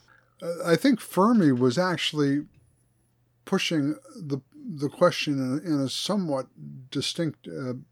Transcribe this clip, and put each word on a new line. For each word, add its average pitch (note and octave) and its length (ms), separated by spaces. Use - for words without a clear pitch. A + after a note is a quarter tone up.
Uh, E3+ 140
I E3+ 100
think C4 240
Fermi F#3+ 520
was B2 260
actually D3+ 640
pushing D#3 500
the, C#3+ 280
the E3+ 360
question D3+ 480
in, C#3 340
in D3 80
a C3+ 80
somewhat D#3+ 600
distinct, - 580
uh, D3 240